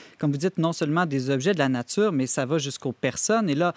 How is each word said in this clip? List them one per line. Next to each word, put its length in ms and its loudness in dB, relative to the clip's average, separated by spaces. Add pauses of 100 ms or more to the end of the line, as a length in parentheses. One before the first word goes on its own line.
(180)
comme 120 2
vous 80 0
dites, 180 -2
non 160 0
seulement 320 0
des 260 -2
objets 220 2
de 60 0
la 100 4
nature, 440 0
mais 140 0
ça 200 0
va 100 0
jusqu'aux 380 -4
personnes. 560 0
Et 40 2
là, 220 0